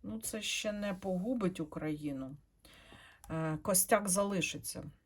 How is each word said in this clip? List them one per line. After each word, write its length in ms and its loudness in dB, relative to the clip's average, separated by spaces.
Ну, 160 -6
це 220 -6
ще 300 -2
не 220 -2
погубить 680 0
Україну. 760 -4
Е, 280 0
костяк 520 4
залишиться. 760 0